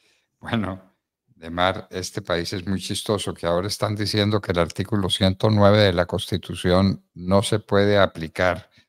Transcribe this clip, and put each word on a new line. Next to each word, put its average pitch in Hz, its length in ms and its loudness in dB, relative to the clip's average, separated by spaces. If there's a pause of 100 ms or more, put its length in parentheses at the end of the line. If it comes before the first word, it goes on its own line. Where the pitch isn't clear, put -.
(400)
Bueno, 95 420 -6 (520)
Demar, 87 560 -2
este 92 320 -8
país 85 300 -4
es 90 140 -8
muy 95 140 -2
chistoso, 98 520 -4
que - 140 -10
ahora 87 220 0
están 104 260 -4
diciendo 104 460 0
que - 120 -4
el 85 60 0
artículo 92 500 -2
ciento 98 420 0
nueve 104 280 6
de 101 140 4
la 87 140 0
Constitución 90 1000 0 (100)
no 92 280 0
se 107 180 -2
puede 101 380 2
aplicar 90 720 0 (200)